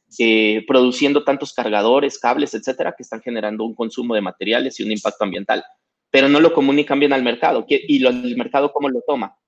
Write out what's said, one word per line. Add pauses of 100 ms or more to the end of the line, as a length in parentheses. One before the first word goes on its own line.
(200)
eh,
produciendo
tantos
cargadores,
cables,
etcétera,
que
están
generando
un
consumo
de
materiales
y
un
impacto
ambiental, (460)
pero
no
lo
comunican
bien
al
mercado.
¿Qué,
y
lo,
el
mercado
cómo
lo
toma? (120)